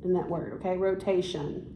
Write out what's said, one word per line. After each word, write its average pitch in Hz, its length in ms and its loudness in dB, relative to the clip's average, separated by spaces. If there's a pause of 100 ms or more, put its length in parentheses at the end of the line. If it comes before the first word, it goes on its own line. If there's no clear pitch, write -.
in 180 80 2
that 180 160 2
word, 165 320 -4
okay? 185 160 0
Rotation. 180 1000 0